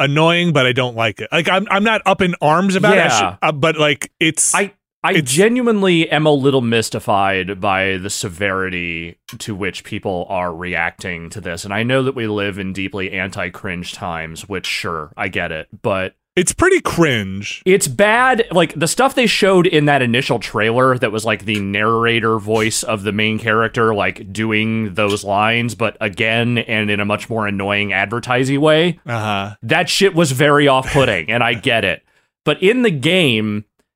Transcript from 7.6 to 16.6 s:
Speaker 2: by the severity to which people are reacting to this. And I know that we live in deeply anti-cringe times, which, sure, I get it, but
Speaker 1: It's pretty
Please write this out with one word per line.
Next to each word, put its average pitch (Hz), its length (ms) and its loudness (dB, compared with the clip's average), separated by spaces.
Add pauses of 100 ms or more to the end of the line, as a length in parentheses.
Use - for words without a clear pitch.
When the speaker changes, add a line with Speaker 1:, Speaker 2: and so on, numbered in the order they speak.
Speaker 2:
by 95 380 0
the 95 120 -8
severity 90 1080 -6 (220)
to 110 160 -10
which 92 300 -8
people 92 440 -6
are 90 260 -4
reacting 85 760 -6
to 101 100 -14
this. 85 240 -10
And 101 80 -8
I 107 120 -4
know 131 180 0
that 131 140 -2
we 117 100 -4
live 101 320 -4
in 95 140 -6
deeply 95 400 -6
anti-cringe 92 840 -8
times, 82 540 -10
which, 92 180 -8
sure, 82 500 -8
I 104 120 -4
get 87 240 -4
it, 78 160 -10 (140)
but 95 340 -4 (180)
Speaker 1:
It's - 180 0
pretty 359 300 2